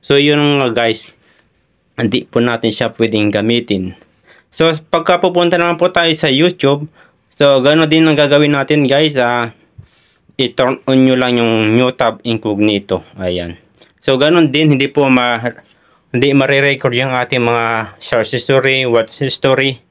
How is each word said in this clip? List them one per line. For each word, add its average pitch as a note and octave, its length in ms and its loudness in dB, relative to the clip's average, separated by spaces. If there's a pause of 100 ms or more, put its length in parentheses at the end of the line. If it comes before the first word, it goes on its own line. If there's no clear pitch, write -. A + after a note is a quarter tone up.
So, - 160 0
yun D3 240 2 (160)
nga C3 160 -2
guys, A2+ 320 -2 (960)
hindi A#2 240 -2
po - 160 -4
natin A#2 320 -2
siya A2+ 240 -4
pwedeng G#2+ 320 0
gamitin. G#2 640 -2 (560)
So, E3 240 0 (160)
pagka E3+ 320 0
pupunta F3 400 0
naman E3+ 160 0
po F3+ 160 0
tayo E3+ 240 0
sa D#3 160 0
YouTube, D3 560 0 (400)
so, C#3 320 2
gano'n D#3 320 2
din D#3+ 160 4
ang D3+ 80 2
gagawin D3 400 2
natin C#3 320 0
guys. C#3+ 320 0
Ah, A#2+ 320 -2 (880)
i-turn C3 480 -2
on C3 160 2
nyo C3 160 4
lang B2 160 0
yung A2+ 400 0
new B2 160 2
tab A2+ 320 -2
incognito. G#2 800 -2 (160)
Ayan. F2+ 400 -6 (400)
So, C3+ 160 -2
gano'n D#3 320 2
din, D3 320 2
hindi C3+ 80 0
po C3+ 240 0
ma-, B2 480 -2 (480)
hindi C3 240 0
mare-record C3+ 640 0
yung C3 160 -2
ating B2 320 -2
mga A2+ 560 -4
search A#2+ 400 -4
history, C3 480 0
watch A2+ 320 0
history. C3+ 560 -2 (140)